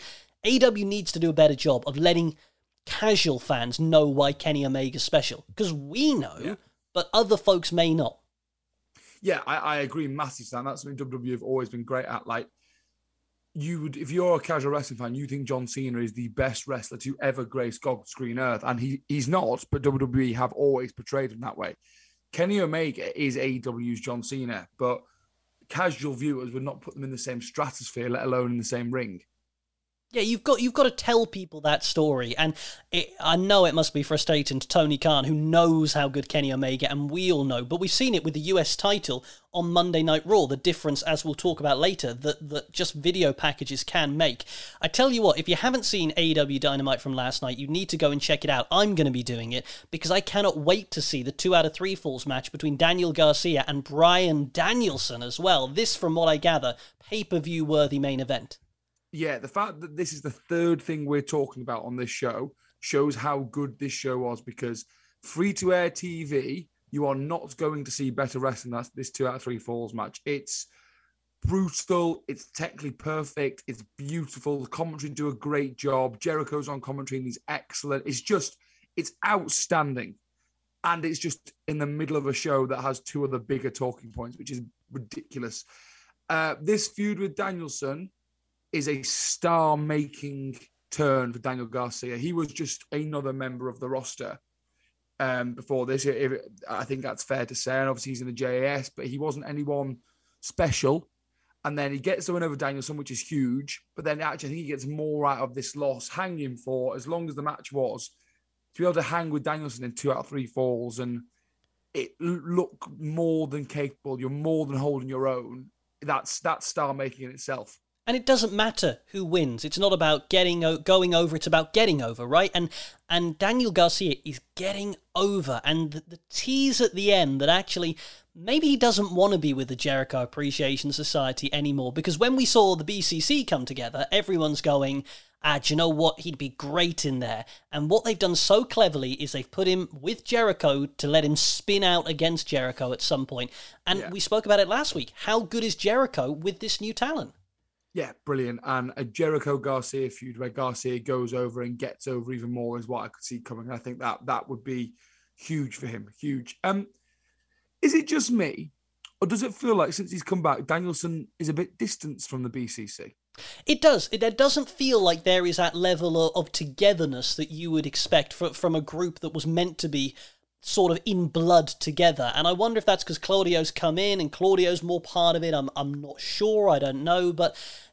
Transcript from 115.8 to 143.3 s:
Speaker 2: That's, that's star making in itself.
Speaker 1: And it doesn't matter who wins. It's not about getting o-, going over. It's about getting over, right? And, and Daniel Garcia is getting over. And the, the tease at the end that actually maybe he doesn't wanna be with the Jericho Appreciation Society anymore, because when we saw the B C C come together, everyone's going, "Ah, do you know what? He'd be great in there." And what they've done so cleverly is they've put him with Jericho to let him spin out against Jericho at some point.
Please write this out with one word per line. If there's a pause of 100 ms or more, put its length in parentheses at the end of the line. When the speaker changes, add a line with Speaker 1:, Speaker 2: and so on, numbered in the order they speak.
Speaker 2:
That's,
that's
star
making
in
itself. (280)
Speaker 1:
And
it
doesn't
matter (140)
who
wins.
It's
not
about
getting
o-,
going
over.
It's
about
getting
over,
right?
And, (400)
and
Daniel
Garcia
is (120)
getting (200)
over.
And
the,
the (100)
tease
at
the
end
that
actually (380)
maybe
he
doesn't
wanna
be
with
the
Jericho
Appreciation
Society
anymore,
because
when
we
saw
the
B
C
C
come
together,
everyone's
going, (400)
"Ah,
do
you
know
what?
He'd
be
great
in
there." (260)
And
what
they've
done
so
cleverly
is
they've
put
him
with
Jericho
to
let
him
spin
out
against
Jericho
at
some
point. (380)